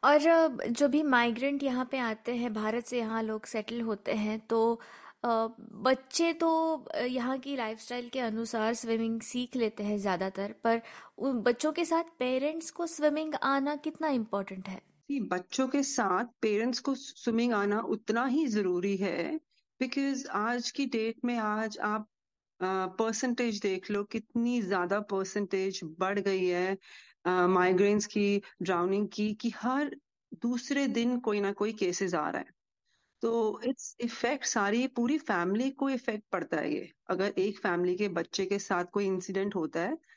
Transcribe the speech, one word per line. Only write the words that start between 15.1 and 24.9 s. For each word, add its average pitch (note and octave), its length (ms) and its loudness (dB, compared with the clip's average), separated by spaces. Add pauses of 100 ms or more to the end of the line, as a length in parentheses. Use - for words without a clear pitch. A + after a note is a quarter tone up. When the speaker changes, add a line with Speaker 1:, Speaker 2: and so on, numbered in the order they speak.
Speaker 2:
जी, C#4+ 100 -2
बच्चों G3 480 -2
के C#4+ 140 2
साथ G#3+ 420 2 (180)
parents A3 380 2
को C#4 140 0
स्विमिंग A#3+ 580 0
आना G3+ 280 2
उतना A3+ 460 0
ही C#4+ 200 2
जरूरी G3 500 2
है, G3 440 -2 (420)
because C#4 440 -2
आज A#3 440 -2
की C#4 160 -2
date A3+ 380 -2
में, A#3+ 140 0
आज G#3+ 400 -2
आप, G#3+ 300 -2 (520)
अ, F#3 260 0
percentage A3+ 760 0
देख F#3+ 300 -2
लो, G3+ 140 0
कितनी A#3 580 -2
ज्यादा F#3 380 0